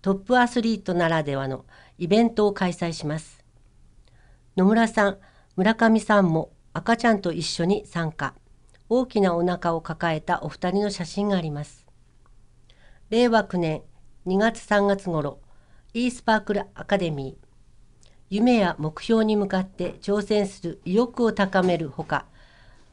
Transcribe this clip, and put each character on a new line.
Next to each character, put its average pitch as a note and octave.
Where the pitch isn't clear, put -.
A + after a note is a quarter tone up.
ト F#3+
ッ G3
プ B3
ア A#3+
ス A#3+
リ A3+
ー -
ト F#3
な E3+
ら D#3+
で C#3
は C3+
の C3
イ F3
ベ G#3+
ン A#3
ト G#3
を G3+
開 F#3
催 E3+
し D#3
ま D3+
す。 -
野 F#3
村 A3+
さ G3+
ん、 G3
村 G3+
上 A3+
さ G#3
ん F3
も D#3+
赤 A3+
ち A#3
ゃ A3+
ん G3+
と F3
一 D#3
緒 E3
に G3+
参 E3
加。 C#3
大 B3
き A#3
な F#3
お E3+
腹 F3
を D#3+
抱 E3
え D#3
た -
お D#3
二 F3+
人 G3
の G#3
写 F#3
真 G3+
が G3
あ F3+
り D#3+
ま D3
す。 -
令 A#3+
和 A3
九 -
年 D#3
二 F#3
月、 A3
三 G3+
月 G3
頃、 D3+
E A#3+
ス -
パ A3
ー G#3+
ク G#3
ル G3+
ア -
カ G3+
デ E3+
ミ C3+
ー。 -
夢 A#3+
や F3+
目 D#3
標 A3
に G#3+
向 G3+
か F#3+
っ F#3
て F3+
挑 G3+
戦 G3+
す -
る E3
意 F3+
欲 A#3+
を A3
高 G3
め F3+
る D#3
ほ -
か、 -